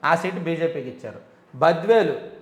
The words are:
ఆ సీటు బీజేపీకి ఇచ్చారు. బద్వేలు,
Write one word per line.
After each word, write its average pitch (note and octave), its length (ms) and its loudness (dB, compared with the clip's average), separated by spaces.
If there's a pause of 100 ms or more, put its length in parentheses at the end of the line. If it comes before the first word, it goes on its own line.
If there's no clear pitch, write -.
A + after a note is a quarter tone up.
ఆ D#3 100 4
సీటు F3+ 220 -4
బీజేపీకి D#3+ 520 -4
ఇచ్చారు. A#2 300 -14 (360)
బద్వేలు, E3 640 4 (260)